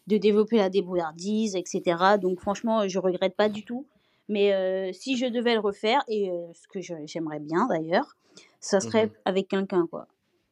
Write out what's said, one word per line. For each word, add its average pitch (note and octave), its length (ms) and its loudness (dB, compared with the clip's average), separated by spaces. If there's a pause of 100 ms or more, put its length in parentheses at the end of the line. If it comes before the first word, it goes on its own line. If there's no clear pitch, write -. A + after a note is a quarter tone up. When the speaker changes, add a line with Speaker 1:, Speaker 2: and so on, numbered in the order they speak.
Speaker 1:
de G#3 100 4
développer G#3+ 400 4
la F#3+ 120 4
débrouillardise, F#3 840 -2
et F3+ 100 -2
cetera. F#3 520 4
Donc, F#3 240 -2
franchement, G#3+ 460 -2
je F#3 120 -4
regrette F#3 360 -2
pas G#3+ 140 2
du G#3+ 140 -10
tout. B3 240 -12 (420)
Mais, G3+ 240 4
euh, F#3+ 400 0
si C4 240 -4
je B3 100 0
devais A#3+ 260 0
le A3+ 80 2
refaire, G#3+ 460 0
et, G#3 220 -2
euh, E3+ 240 -6
ce - 140 -20
que G3 140 -10
je, E3+ 120 -10 (120)
j'aimerais D#3 340 -6
bien D#3+ 280 0
d'ailleurs, F3+ 500 -2 (420)
ça - 200 0
serait A3 280 2
Speaker 2:
Mhm. G#3+ 40 -8 (140)
Speaker 1:
avec G3 220 -2
quelqu'un, F#3+ 400 0
quoi. - 200 -12 (440)